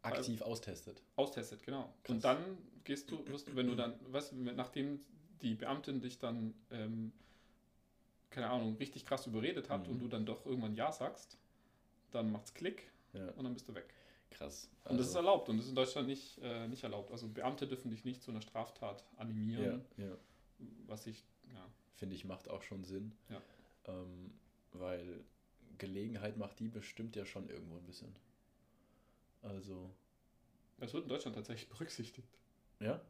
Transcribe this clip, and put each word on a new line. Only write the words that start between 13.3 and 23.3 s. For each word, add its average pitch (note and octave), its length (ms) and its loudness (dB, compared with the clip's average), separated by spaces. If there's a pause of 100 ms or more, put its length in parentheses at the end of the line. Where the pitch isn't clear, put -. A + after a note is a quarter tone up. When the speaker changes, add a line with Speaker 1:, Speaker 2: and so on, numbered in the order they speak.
Speaker 2:
und C3 140 -4
dann B2 100 2
bist - 120 -10
du A2+ 60 -8
weg. - 180 -8 (380)
Speaker 1:
Krass. - 400 -8 (160)
Speaker 2:
Und B2 140 6
das B2+ 80 6
ist F3+ 80 0
Speaker 1:
Also F3 120 8
Speaker 2:
erlaubt G3 220 10
und A2 80 6
das A#2+ 80 4
ist C3 60 -4
in B2+ 40 -2
Deutschland C3 320 6
nicht, C3+ 360 -4
äh, A#2 240 -2
nicht C3 160 -4
erlaubt. G#2 280 -2
Also A2+ 160 -6
Beamte C3 400 0
dürfen B2+ 220 -2
dich A2 160 -4
nicht B2+ 160 -2
zu - 80 -10
einer A2 120 -2
Straftat A2 600 -4 (140)
animieren. A2 680 2 (140)
Speaker 1:
Ja, G2+ 80 -4
ja. F#2 120 -4 (680)
Speaker 2:
Was G#2+ 220 -6
ich, A2 160 -8 (280)
ja. F#2 160 -14 (280)
Speaker 1:
Finde F#2+ 200 -4
ich, - 80 -8
macht F#2 260 -6
auch F#2+ 120 -2
schon F#2+ 240 -6
Sinn. G2 260 -4 (180)
Speaker 2:
Ja. G2+ 120 -6 (440)